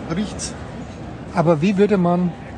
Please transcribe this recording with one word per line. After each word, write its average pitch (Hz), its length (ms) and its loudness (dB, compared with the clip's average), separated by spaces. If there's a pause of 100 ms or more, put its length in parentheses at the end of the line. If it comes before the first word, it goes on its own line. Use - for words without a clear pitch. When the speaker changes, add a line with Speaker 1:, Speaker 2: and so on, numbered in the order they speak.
(160)
Speaker 1:
riecht's. - 380 -4 (840)
Speaker 2:
Aber 165 260 4
wie 190 160 4
würde 202 200 6
man 175 340 4 (260)